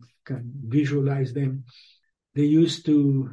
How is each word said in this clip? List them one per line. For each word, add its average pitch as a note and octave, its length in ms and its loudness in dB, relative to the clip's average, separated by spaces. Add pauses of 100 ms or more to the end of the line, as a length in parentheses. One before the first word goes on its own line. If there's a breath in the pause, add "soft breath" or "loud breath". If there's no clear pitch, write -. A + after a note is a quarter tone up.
(240)
can A#2+ 260 -10 (160)
visualize C#3 680 -2
them, C3+ 300 -4 (680 soft breath)
they D3 120 0
used D#3+ 400 2
to D3+ 100 4 (360)